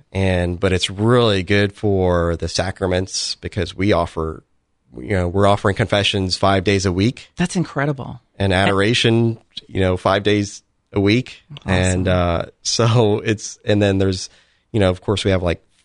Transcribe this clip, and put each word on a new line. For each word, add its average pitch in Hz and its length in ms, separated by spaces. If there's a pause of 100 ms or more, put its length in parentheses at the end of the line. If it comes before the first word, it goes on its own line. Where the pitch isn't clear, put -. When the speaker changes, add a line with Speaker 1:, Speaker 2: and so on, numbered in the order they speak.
(120)
Speaker 1:
And, 90 480
but 95 120
it's 92 180
really 107 540
good 101 300
for 90 640
the 82 120
sacraments 92 880
because - 400
we 98 180
offer, 82 500 (540)
you 62 200
know, 90 100
we're 98 200
offering 101 280
confessions 98 640
five 98 260
days 98 220
a 95 80
week. 101 420
Speaker 2:
That's 175 200
incredible. 139 640 (160)
Speaker 1:
And 95 160
adoration, 110 880 (280)
you - 140
know, 92 160
five 98 260
days 104 380 (300)
a 104 80
week. 107 420 (240)
Speaker 2:
Awesome. 95 60
Speaker 1:
And, 92 360
uh, 90 460
<laughs> - 80
so 113 580
it's, 107 460
and 104 160
then 98 160
there's, 95 320 (420)
you 113 80
know, 95 120
of 90 100
course - 240
we 101 60
have, 92 120
like, 85 180 (240)